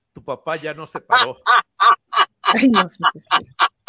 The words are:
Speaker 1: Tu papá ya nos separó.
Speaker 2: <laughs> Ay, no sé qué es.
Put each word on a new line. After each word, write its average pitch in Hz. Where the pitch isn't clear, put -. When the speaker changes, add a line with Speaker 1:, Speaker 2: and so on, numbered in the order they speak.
Speaker 1:
Tu -
papá 151
ya 156
nos 156
separó. -
Speaker 2:
<laughs> 240
Ay, -
no 190
sé -
qué -
es. -